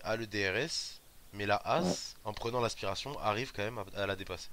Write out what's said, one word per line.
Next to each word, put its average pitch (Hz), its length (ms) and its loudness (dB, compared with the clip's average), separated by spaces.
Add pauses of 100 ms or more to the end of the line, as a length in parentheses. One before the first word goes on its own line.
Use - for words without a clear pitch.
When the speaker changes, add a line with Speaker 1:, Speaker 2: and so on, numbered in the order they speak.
Speaker 1:
a 110 100 0
le 113 140 -2
D 101 200 2
R 92 80 2
S, - 440 -2 (340)
mais 101 120 -2
la 101 100 8
Haas, 127 260 4
Speaker 2:
Ouais. 180 120 2 (300)
Speaker 1:
en 107 80 -2
prenant 117 280 0
l'aspiration, 113 600 0
arrive 107 320 2
quand 101 120 -2
même 117 140 -2 (180)
à, 101 60 0
à 98 40 4
la 98 80 2
dépasser. 92 380 -6